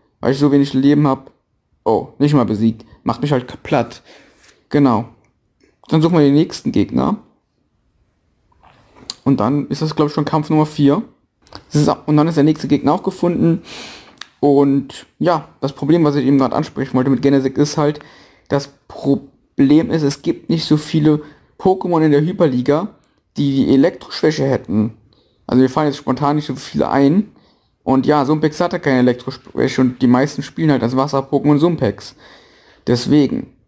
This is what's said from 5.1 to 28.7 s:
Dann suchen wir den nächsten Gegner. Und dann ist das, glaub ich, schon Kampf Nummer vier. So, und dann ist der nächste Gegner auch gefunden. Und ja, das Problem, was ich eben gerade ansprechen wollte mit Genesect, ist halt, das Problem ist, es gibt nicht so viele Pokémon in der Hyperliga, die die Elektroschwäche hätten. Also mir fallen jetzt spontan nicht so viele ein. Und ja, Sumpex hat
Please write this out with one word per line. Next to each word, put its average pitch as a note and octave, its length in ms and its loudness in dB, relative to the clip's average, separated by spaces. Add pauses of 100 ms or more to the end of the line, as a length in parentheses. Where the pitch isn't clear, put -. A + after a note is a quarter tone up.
Dann D#3+ 140 2
suchen E3 140 2
wir D#3+ 60 4
den C#3 120 4
nächsten - 380 -2
Gegner. - 460 -2 (2000)
Und C#3 160 2
dann C3 280 -2
ist D3 140 -6
das, D#3 140 -4
glaub D3 140 0
ich, D3 40 -10
schon D3+ 120 -4
Kampf D#3 240 -2
Nummer D#3 160 2
vier. D3+ 380 2 (640)
So, D3 260 0 (100)
und D3+ 120 2
dann D3+ 100 2
ist E3+ 80 -4
der C#3+ 80 2
nächste D3+ 240 0
Gegner C#3+ 260 0
auch F3+ 100 -4
gefunden. E3+ 580 -2 (800)
Und C#3 640 0 (140)
ja, D#3+ 300 -2 (100)
das C#3 140 -6
Problem, D#3+ 300 0
was D3 120 2
ich C#3 100 0
eben C#3 120 4
gerade C3 180 0
ansprechen - 400 -4
wollte B2+ 140 0
mit C3 120 0
Genesect, C3+ 360 0
ist D3 200 0
halt, D3+ 220 -2 (480)
das C#3 220 -4 (180)
Problem - 1040 0
ist, D#3+ 120 -2
es C#3 180 -2
gibt - 280 -6
nicht E3 160 -2
so D3+ 120 2
viele D3+ 440 0 (380)
Pokémon F3 440 0
in D#3 80 4
der C#3+ 100 4
Hyperliga, D#3 680 0 (480)
die C#3 280 0
die G#2 80 4
Elektroschwäche D#3 720 0
hätten. A2 480 -2 (560)
Also B2+ 140 4
mir B2+ 60 2
fallen D#3 180 -2
jetzt C#3 100 -4
spontan C#3+ 380 -2
nicht D3+ 100 -4
so C3 80 -8
viele - 380 -4
ein. D3 400 2 (500)
Und C3 240 0
ja, D3 180 2
Sumpex D3+ 360 -2
hat F3 120 -2